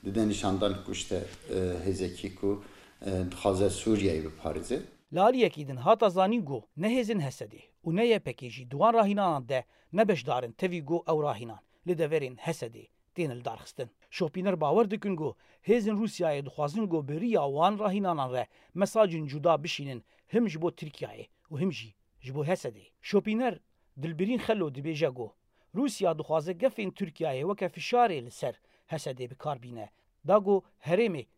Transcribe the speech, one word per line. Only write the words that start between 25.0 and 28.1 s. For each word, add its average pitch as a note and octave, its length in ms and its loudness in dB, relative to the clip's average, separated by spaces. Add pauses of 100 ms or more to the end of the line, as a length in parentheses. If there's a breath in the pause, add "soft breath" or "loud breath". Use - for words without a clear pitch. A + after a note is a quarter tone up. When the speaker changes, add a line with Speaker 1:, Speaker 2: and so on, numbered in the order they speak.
Speaker 2:
got B2 220 -6 (440)
Rûsya G3 440 0
dixwaze D#3 340 -2
gefên G3 400 -2
Tirkiyeyê D#3 480 -4
weke G3 260 -2
fişarê F3+ 580 2